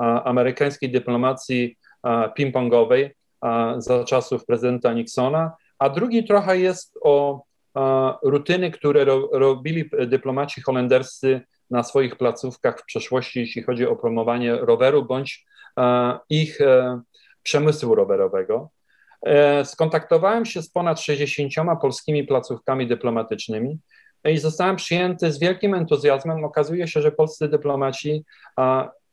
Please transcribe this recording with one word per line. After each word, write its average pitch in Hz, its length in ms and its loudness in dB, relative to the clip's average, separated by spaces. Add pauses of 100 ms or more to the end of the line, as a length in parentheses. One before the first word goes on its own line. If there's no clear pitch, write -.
e, 120 40 0
amerykańskiej 127 840 0
dyplomacji, 123 840 -2 (280)
e, 117 240 0 (100)
ping-pongowej, 123 720 2 (360)
e, 117 320 0
za 123 260 0
czasów 123 420 -2
prezydenta 120 480 0
Nixona, 135 580 -2 (280)
a 135 100 2
drugi 220 340 -2
trochę 190 360 2
jest 185 420 -2
o, 143 420 2 (340)
e, 135 360 0 (100)
rutyny, 160 480 0
które 147 340 2
ro-, 135 260 2
robili 135 580 0 (180)
dyplomaci 135 540 -4
holenderscy 127 800 0 (280)
na 120 140 0
swoich 131 320 0
placówkach 123 640 -4
w - 60 -20
przeszłości, 123 540 -4
jeśli - 240 -6
chodzi 123 240 -2
o 120 80 0
promowanie 117 600 -2
roweru 127 500 2
bądź, 131 400 -6 (340)
e, 123 400 2 (100)
ich, 156 320 0
e, 127 400 4 (420)
przemysłu 147 520 2
rowerowego. 98 720 0 (560)
E, 143 400 4
skontaktowałem 165 800 0
się 185 160 -8
z - 80 -14
ponad 170 300 -2
sześćdziesięcioma 147 760 -2
polskimi 147 480 -2
placówkami 127 640 -2
dyplomatycznymi 113 920 -4 (460)
i 156 120 2
zostałem 160 380 0
przyjęty 175 560 -2
z 139 80 -4
wielkim 185 340 0
entuzjazmem. 156 720 0
Okazuje 160 420 -2
się, 156 140 -2
że 151 100 2
polscy 156 360 -2
dyplomaci, 143 760 -2 (320)
a, 131 360 0 (220)